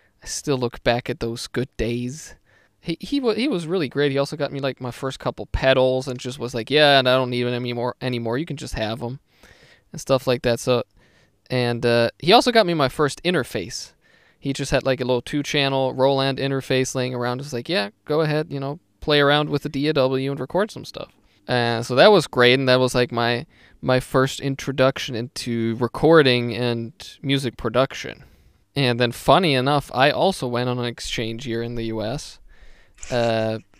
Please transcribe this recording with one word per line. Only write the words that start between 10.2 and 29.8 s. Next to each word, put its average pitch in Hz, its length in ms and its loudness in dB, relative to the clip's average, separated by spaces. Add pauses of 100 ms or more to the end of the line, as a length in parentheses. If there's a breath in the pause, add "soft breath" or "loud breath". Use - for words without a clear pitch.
like 123 160 0
that. 117 180 0
So, 120 240 0 (680)
and, 120 340 -2
uh, 117 320 4
he 175 160 2
also 247 180 6
got 220 140 4
me 175 80 -2
my 143 160 0
first - 340 -2
interface. 123 720 -4 (460)
He 139 140 -4
just 139 180 -6
had, 139 120 2
like, 131 160 0
a 127 60 -4
little 123 160 0
two-channel 135 720 -2
Roland 135 460 2
interface 135 560 -2
laying 127 180 -2
around. 123 260 -4
Just 143 140 -12
like, 120 160 -6
"Yeah, 202 220 -4 (140)
go 151 160 0
ahead, 151 280 0
you 139 100 -8
know, 139 200 -8 (220)
play 147 180 2
around 147 300 4
with 147 120 -2
the 156 80 -6
D 143 180 -2
A 156 60 2
W 135 380 0
and 139 80 -6
record 185 320 -2
some - 140 -16
stuff." - 260 -14 (360)
Uh, 120 340 0
so 123 140 -4
that 180 160 8
was 170 160 4
great, 123 320 4
and 131 100 0
that 127 100 6
was, 127 140 0
like, 123 180 0
my, 120 320 0 (380)
my 127 180 2
first 131 400 0
introduction 135 760 -2
into 113 640 -4
recording 123 760 4
and 117 680 -4
music 135 340 -2
production. - 640 -2 (520)
And 123 240 2
then, 120 120 2
funny 147 440 4
enough, 135 360 0